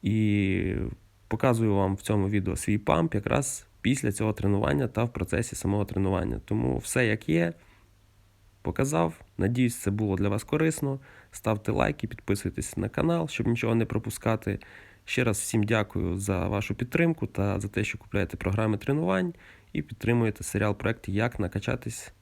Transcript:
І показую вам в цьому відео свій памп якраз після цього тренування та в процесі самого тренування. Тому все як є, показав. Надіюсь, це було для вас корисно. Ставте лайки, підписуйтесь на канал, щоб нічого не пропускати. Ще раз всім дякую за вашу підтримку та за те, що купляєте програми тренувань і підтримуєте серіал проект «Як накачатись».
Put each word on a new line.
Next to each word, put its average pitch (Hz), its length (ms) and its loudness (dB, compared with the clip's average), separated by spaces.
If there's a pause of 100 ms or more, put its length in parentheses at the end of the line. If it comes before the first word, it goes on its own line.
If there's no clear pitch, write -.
І 101 720 2 (540)
показую 113 460 2
вам 98 200 4
в 98 60 -8
цьому 101 280 2
відео 98 280 0
свій 104 220 0
памп 165 360 2
якраз - 520 0 (140)
після 120 320 2
цього 110 200 0
тренування 104 560 2
та 117 160 0
в 120 80 -4
процесі - 440 -2
самого 101 280 0
тренування. 95 600 0
Тому 120 340 0
все 123 280 0
як 107 220 -2
є, 165 240 2 (1080)
показав. 160 580 0 (180)
Надіюсь, 120 380 2
це - 140 -2
було 101 260 0
для 101 120 0
вас 101 160 -2
корисно. 151 560 0 (300)
Ставте 110 420 -2
лайки, 107 340 0
підписуйтесь - 680 -4
на 98 120 -2
канал, 165 400 0
щоб - 180 -4
нічого 117 280 0
не 113 100 2
пропускати. 110 760 -2 (460)
Ще - 200 0
раз 110 140 0
всім - 240 0
дякую 101 560 0
за 95 300 0
вашу 101 260 -2
підтримку 165 520 0
та 98 340 -2
за 104 80 -6
те, 104 160 -2
що - 140 -6
купляєте - 380 -4
програми 104 420 0
тренувань 175 560 0 (380)
і 156 100 -4
підтримуєте 113 600 0
серіал 104 300 0
проект - 340 -4
«Як 107 320 -2
накачатись». 113 800 -4